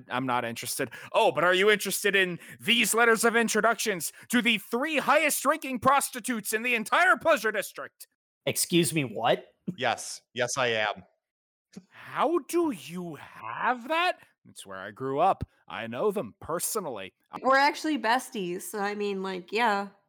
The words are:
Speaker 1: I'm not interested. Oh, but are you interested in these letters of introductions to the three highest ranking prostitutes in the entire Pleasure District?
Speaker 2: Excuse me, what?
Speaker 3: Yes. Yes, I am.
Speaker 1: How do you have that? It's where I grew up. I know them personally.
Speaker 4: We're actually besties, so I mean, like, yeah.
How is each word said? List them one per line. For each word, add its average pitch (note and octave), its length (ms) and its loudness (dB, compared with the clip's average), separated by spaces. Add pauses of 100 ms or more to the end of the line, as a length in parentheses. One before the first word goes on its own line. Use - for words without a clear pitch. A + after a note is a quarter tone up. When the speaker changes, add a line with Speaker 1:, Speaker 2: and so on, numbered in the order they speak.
Speaker 1:
I'm B2 180 -2
not B2 200 0
interested. B2 440 -6 (220)
Oh, G3 200 4
but D3+ 120 2
are F3+ 100 6
you F#3+ 160 4
interested G3+ 460 0
in F3+ 220 2 (220)
these A3 340 2
letters A3+ 300 4
of A3+ 120 4
introductions G#3+ 760 0 (180)
to A#3+ 100 4
the A3 180 2
three C#4+ 400 -2
highest D4 460 2
ranking C4+ 340 0
prostitutes B3+ 760 0
in A3 80 0
the B3 120 0
entire D#4 440 4
Pleasure A3+ 340 2
District? - 540 -8 (400)
Speaker 2:
Excuse D#3 480 2
me, D#3 100 0
what? A2+ 400 0 (320)
Speaker 3:
Yes. - 460 -4 (120)
Yes, A#2+ 220 -2
I B2+ 120 2
am. G#2+ 360 -2 (840)
Speaker 1:
How A3 480 0 (100)
do E4 220 0
you E3+ 460 -8
have F#3+ 720 -4
that? E4+ 300 0 (300)
It's - 180 -20
where F#2+ 120 -12
I F#2+ 140 -10
grew C3 260 -4
up. F3+ 260 4 (240)
I A#2 180 -8
know C3+ 240 0
them F3 300 -6
personally. D3 720 -6 (300)
Speaker 4:
We're C4 140 4
actually D4 420 2
besties, A3 640 -2
so - 160 -8
I G3+ 160 -2
mean, G3+ 280 -4
like, F#3 300 -8
yeah. G3+ 360 0 (200)